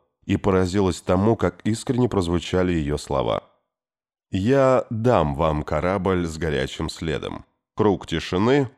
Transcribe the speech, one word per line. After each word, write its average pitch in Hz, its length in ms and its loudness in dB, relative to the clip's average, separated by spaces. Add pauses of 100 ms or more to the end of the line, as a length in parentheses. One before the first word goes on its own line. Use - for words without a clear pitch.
(240)
и 98 120 0
поразилась 92 640 0
тому, 98 360 2
как - 260 -2
искренне 120 460 0
прозвучали 90 640 0
ее 73 260 -2
слова. 57 460 -2 (840)
«Я 127 600 2
дам 107 440 2
вам 76 300 0
корабль 90 600 0
с 80 120 -10
горячим 76 500 -4
следом. 71 560 -6 (300)
Круг 104 320 0
тишины, 117 720 0